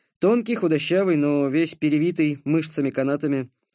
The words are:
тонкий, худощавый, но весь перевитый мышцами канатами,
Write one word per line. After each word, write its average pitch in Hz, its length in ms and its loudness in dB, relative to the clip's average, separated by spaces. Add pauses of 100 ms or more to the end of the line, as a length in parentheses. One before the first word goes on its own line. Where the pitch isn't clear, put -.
(180)
тонкий, 226 360 2
худощавый, 170 640 0
но 143 320 2
весь 156 260 -2
перевитый 151 680 0
мышцами 156 460 -2
канатами, 139 600 -2 (240)